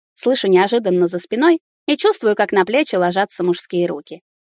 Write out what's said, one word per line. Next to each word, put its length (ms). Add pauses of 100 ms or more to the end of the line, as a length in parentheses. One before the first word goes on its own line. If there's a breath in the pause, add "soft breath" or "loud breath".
(160)
слышу 320
неожиданно 600
за 120
спиной 400 (280)
и 100
чувствую, 380
как 180
на 120
плечи 300
ложатся 480
мужские 420
руки. 360 (280)